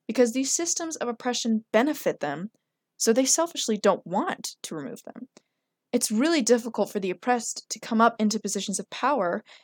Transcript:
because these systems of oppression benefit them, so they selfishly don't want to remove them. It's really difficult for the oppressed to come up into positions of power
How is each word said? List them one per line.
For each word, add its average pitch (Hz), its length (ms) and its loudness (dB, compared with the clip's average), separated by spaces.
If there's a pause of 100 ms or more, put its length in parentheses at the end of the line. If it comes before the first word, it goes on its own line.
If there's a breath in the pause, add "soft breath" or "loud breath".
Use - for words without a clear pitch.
because 233 260 4
these 269 200 0
systems 339 440 -2
of 240 120 -4
oppression 233 640 -2
benefit 247 480 2
them, 147 300 -6 (480)
so 226 140 4
they 262 120 4
selfishly 262 540 0
don't 202 280 2
want 226 560 -4
to - 120 -10
remove - 300 -10
them. - 240 -16 (600)
It's 240 200 0
really 285 320 2
difficult 226 480 2
for 208 100 -4
the 190 100 -2
oppressed - 600 -4
to - 80 -8
come 226 240 2
up 233 160 4
into 214 200 0
positions 196 400 -4
of 190 120 -10
power 208 520 0 (220 loud breath)